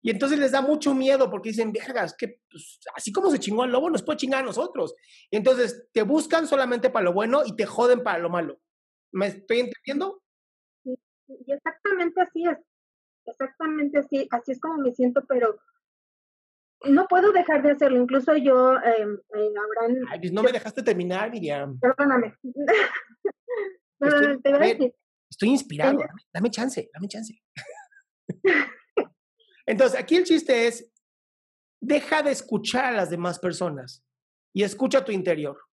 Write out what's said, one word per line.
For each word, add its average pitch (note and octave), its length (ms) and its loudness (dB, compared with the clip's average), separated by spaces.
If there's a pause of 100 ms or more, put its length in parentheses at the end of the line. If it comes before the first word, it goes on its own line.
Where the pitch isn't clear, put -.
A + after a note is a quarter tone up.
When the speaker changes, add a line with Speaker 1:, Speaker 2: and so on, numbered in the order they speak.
Speaker 1:
Y A3+ 80 -4
entonces C#4 280 0
les C4+ 140 2
da C4+ 100 2
mucho D4 320 0
miedo C4 360 2
porque G#3 200 -8
dicen, A3 220 -2
"Vergas, A3 440 -6
que, - 240 -10 (100)
pues, - 280 -20 (160)
así - 180 -10
como F#4 180 2
se C#4+ 100 2
chingó G#3+ 240 -2
al B3 80 -2
lobo, C#4+ 180 0
nos - 140 -2
puede D4+ 140 -4
chingar C4 240 -2
a B3+ 40 -4
nosotros". A3+ 480 -4 (360)
Y G3+ 60 -2
entonces A#3+ 560 2
te A3 100 2
buscan D#4 440 2
solamente B3+ 440 0
para A3+ 140 0
lo F3 80 2
bueno A3+ 320 2
y A3 120 -8
te G#3+ 100 -2
joden B3 360 2
para G3 160 -2
lo E3+ 120 -4
malo. E3 300 -4 (520)
¿Me F#3+ 160 -2
estoy G#3+ 320 -2
entendiendo? C#4+ 640 -6 (600)
Speaker 2:
Sí, B3+ 100 -8 (320)
sí, C4+ 80 -18 (120)
y C4+ 60 -4
exactamente E4+ 680 -2
así E4+ 260 -2
es. D#4+ 120 0 (680)
Exactamente D4 720 -4
así, C#4 320 -2
así A#3+ 220 -4
es B3 80 -8
como D#4+ 180 -6
me C4 140 0
siento, B3 360 0
pero A#3+ 300 0 (1300)
no C#4+ 240 4
puedo F#4 240 4
dejar D#4+ 300 2
de D4 100 6
hacerlo. C#4 280 4
Incluso C4 360 2
yo, B3+ 380 6
em, A3 400 0 (200)
eh, G#3+ 180 -2 (280)
Abraham, B3 280 0
Speaker 1:
Ay, E3+ 120 -10
pues E3+ 120 -6
no G#3 100 0
Speaker 2:
yo B3+ 40 4
Speaker 1:
me B3+ 60 4
dejaste A3+ 320 -6
terminar, F#3 480 -2
Miriam. C#3+ 480 -6
Speaker 2:
Perdóname. B3+ 540 2 (100)
<laughs> D4 840 -2 (680)
No, C#4 120 2
no, D4 40 4
Speaker 1:
Estoy, C#4+ 200 4
Speaker 2:
no, B3+ 80 -10
te C#4 80 2
iba C#4+ 80 4
a - 20 4
Speaker 1:
a D#4 40 4
ver, - 120 2
Speaker 2:
decir. B3+ 180 0 (360)
Speaker 1:
estoy - 180 -2
inspirado. A#3 440 0
Speaker 2:
Tengo C4+ 140 0
Speaker 1:
Dame, - 140 -16 (140)
dame G3+ 160 -2
chance, A#3 420 -6
dame F3+ 160 -10
chance. A3 340 -14 (140)
<laughs> - 1600 -4 (500)
Entonces, C4 320 2
aquí D#4 180 2
el F4+ 80 4
chiste C4+ 420 2
es, A3+ 260 -6 (880)
deja D4 420 0
de C#4+ 80 0
escuchar B3 540 -2
a B3+ 80 0
las F#3 180 -2
demás F3 280 -4
personas D#3 640 -8 (500)
y F#3+ 100 0
escucha C4 400 0
tu A3 80 -6
interior. D#3 460 -4 (200)